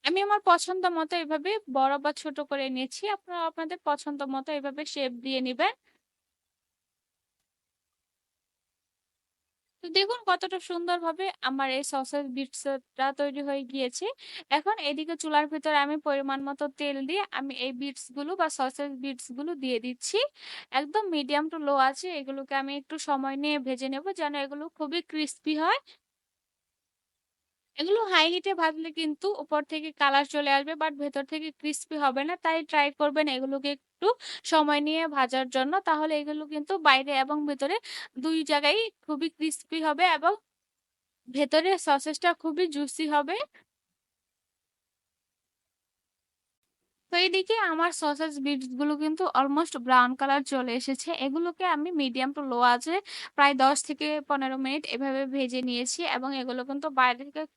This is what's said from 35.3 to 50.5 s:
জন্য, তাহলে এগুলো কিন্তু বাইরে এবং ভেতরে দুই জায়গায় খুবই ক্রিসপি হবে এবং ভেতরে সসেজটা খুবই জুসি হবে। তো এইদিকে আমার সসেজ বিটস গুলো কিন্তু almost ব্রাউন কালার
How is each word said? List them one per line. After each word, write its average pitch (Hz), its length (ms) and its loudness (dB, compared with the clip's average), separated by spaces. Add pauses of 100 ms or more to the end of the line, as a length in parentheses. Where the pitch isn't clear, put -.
জন্য, 269 160 2 (160)
তাহলে 311 320 2
এগুলো 302 240 -6 (100)
কিন্তু 302 180 -4 (160)
বাইরে 269 240 6 (120)
এবং 294 120 0 (120)
ভেতরে 285 280 0 (480)
দুই 320 140 2 (120)
জায়গায় 294 280 4 (260)
খুবই 302 320 -2
ক্রিসপি 311 420 -4 (100)
হবে 302 160 4 (120)
এবং 320 160 2 (1040)
ভেতরে 311 340 4 (160)
সসেজটা 302 440 2 (120)
খুবই 320 220 0 (100)
জুসি 285 300 -2 (100)
হবে। 294 220 2 (3750)
তো - 20 -2 (100)
এইদিকে 381 300 2 (180)
আমার 311 180 2 (120)
সসেজ 302 320 0 (100)
বিটস 269 240 -2 (120)
গুলো 294 220 2
কিন্তু 311 200 0 (160)
almost 285 360 2 (120)
ব্রাউন 247 240 8 (100)
কালার 277 220 4 (100)